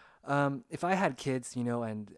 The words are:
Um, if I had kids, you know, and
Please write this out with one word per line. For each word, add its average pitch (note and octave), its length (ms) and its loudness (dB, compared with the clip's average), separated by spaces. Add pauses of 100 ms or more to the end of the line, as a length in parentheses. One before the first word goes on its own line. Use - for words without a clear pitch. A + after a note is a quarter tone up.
(240)
Um, C#3 440 2
if - 160 -6
I F3+ 80 4
had F#3 240 2
kids, C3 400 -2
you B2 80 0
know, A#2+ 200 2
and G#2+ 340 -6